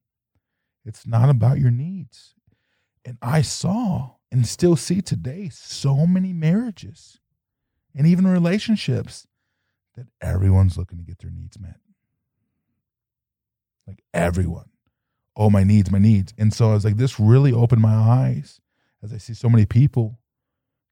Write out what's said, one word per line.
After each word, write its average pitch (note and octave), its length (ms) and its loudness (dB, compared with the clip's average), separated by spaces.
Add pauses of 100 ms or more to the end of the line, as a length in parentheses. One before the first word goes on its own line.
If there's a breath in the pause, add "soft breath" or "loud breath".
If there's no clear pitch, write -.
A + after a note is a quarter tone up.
(840)
it's - 220 -18
not A#2 220 2
about C3 300 2
your C3 120 2
needs." D#3+ 640 -8 (680)
And B2 180 -16
I C3+ 180 0
saw F3 760 -4 (140)
and B2+ 160 0
still F3 300 0
see F#3 240 -4
today F3 500 -10
so C#3 560 -2
many F#3 280 0
marriages E3+ 840 -6 (760)
and C#3+ 120 0
even F3+ 200 4
relationships F3+ 1000 -2 (720)
that B2 120 -20 (120)
everyone's F#2 560 2
looking F2+ 220 -12
to E2+ 60 -16
get E2+ 160 -18
their - 100 -16
needs A#2+ 280 -18
met. E2+ 220 -20 (2000)
Like, F#2+ 260 -20
everyone. E2+ 560 -4 (640)
"Oh, G#2+ 140 2
my G2 160 4
needs, G2 260 2
my G2+ 80 0
needs." G2+ 380 2
And G#2+ 160 0
so A2+ 180 2
I A2 40 2
was G#2 100 0
like, G#2+ 140 0
this C3 200 -4
really A#2+ 340 4
opened A#2 280 2
my A2 140 4
eyes B2+ 640 0 (420)
as G#2 120 -16
I G#2+ 40 -12
see A#2 140 -16
so A2+ 160 -4
many A2+ 160 4
people, A#2+ 540 0 (720)